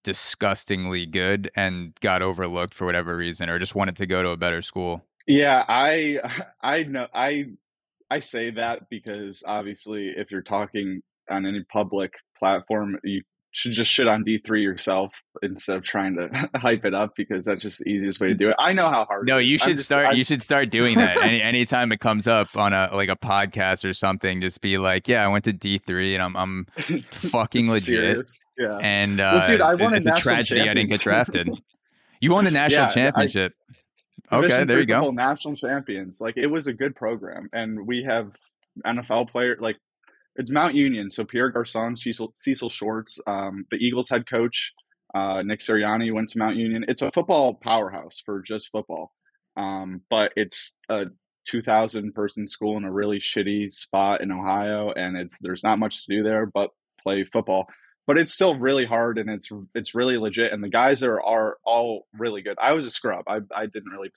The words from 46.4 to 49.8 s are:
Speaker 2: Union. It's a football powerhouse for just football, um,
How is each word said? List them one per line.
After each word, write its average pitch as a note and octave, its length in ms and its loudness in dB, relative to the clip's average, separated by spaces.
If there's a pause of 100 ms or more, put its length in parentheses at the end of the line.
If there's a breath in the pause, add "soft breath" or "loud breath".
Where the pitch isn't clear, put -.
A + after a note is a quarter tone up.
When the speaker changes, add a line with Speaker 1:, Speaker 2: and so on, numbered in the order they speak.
Speaker 2:
Union. A2+ 320 -2
It's B2+ 160 -2
a - 80 -2
football D#3 420 2
powerhouse G2 720 -2
for G2 160 -6
just G#2+ 300 -10
football, F2+ 400 -8 (460)
um, F#2+ 520 -6